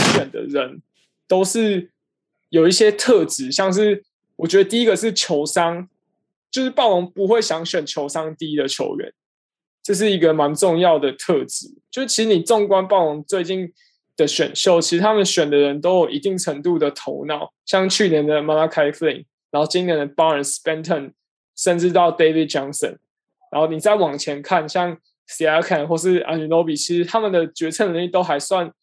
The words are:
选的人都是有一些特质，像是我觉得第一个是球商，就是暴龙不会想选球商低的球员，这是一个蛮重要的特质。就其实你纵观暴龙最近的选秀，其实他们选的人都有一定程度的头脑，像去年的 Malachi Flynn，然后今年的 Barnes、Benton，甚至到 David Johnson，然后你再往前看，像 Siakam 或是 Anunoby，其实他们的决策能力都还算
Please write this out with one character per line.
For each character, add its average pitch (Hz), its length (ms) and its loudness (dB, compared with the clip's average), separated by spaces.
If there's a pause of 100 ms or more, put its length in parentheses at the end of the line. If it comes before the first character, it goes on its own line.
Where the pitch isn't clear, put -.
(120)
选 135 180 0
的 113 120 -8
人 139 400 -6 (480)
都 185 160 2
是 202 460 -2 (580)
有 165 180 6
一 190 40 6
些 208 200 6
特 208 320 4
质， 135 260 -6
像 190 220 0
是 202 320 2 (320)
我 165 100 -6
觉 185 160 4
得 190 80 2
第 233 120 0
一 240 40 0
个 196 120 4
是 208 160 -2
球 151 320 -2
商， 175 420 -2 (640)
就 262 100 -4
是 254 80 -2
暴 247 200 2
龙 180 200 0
不 196 160 -2
会 226 160 2
想 165 240 -6
选 165 200 -4
球 143 240 -8
商 156 260 -8
低 151 220 -6
的 135 100 -2
球 - 300 -6
员， - 160 -12 (680)
这 202 120 -4
是 202 180 2
一 185 80 0
个 160 140 4
蛮 151 200 0
重 170 240 2
要 170 220 4
的 139 140 -2
特 139 320 -2
质。 - 280 -12 (160)
就 262 160 -6
其 220 160 -2
实 220 40 2
你 196 160 2
纵 214 260 2
观 190 180 2
暴 185 200 2
龙 151 180 -4
最 180 220 -4
近 185 260 -6 (460)
的 151 100 2
选 - 260 -2
秀， 175 280 2
其 170 160 -2
实 170 40 0
他 214 120 4
们 202 100 2
选 170 260 0
的 143 60 2
人 143 240 2
都 180 200 2
有 160 100 2
一 143 100 -6
定 190 180 -2
程 147 240 -6
度 170 160 0
的 147 140 0
头 139 360 -10
脑， 151 260 -8 (120)
像 190 240 0
去 190 200 2
年 151 180 2
的 151 140 2
Malachi 156 500 0
Flynn， 147 320 -4 (260)
然 147 140 0
后 - 20 2
今 180 200 -2
年 165 120 0
的 143 80 -2
Barnes、 143 560 -2
Benton， 160 520 -4 (420)
甚 175 240 0
至 180 120 2
到 170 200 4
David 160 380 2
Johnson， 139 480 -6 (540)
然 147 100 0
后 160 60 4
你 160 120 -6
再 208 160 4
往 156 220 0
前 143 240 -8
看， 156 260 -2
像 175 300 -4 (300)
Siakam 160 600 0
或 165 100 -2
是 180 240 2
Anunoby， 160 560 -2
其 175 200 -2
实 175 60 0
他 196 160 -2
们 214 120 0
的 165 200 0
决 160 200 -6
策 208 160 -2
能 170 140 -2
力 180 60 -4
都 180 140 0
还 160 180 -2
算 - 320 -4 (120)